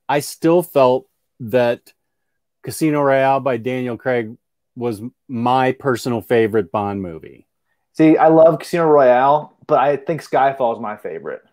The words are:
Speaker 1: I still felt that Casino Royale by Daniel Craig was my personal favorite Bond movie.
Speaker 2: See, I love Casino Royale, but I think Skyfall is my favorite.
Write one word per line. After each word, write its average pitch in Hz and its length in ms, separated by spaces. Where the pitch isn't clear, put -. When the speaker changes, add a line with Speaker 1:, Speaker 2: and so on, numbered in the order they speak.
Speaker 1:
I 147 120
still 165 420
felt 131 460
that 120 520
Casino 147 400
Royale 135 380
by 131 160
Daniel 123 400
Craig 120 400
was 117 260
my 127 460
personal 123 480
favorite 110 500
Bond 101 320
movie. 80 440
Speaker 2:
See, 156 220
I 160 120
love 160 320
Casino 170 260
Royale, 143 680
but 143 140
I 143 160
think 151 260
Skyfall 135 540
is 107 40
my 107 160
favorite. 80 460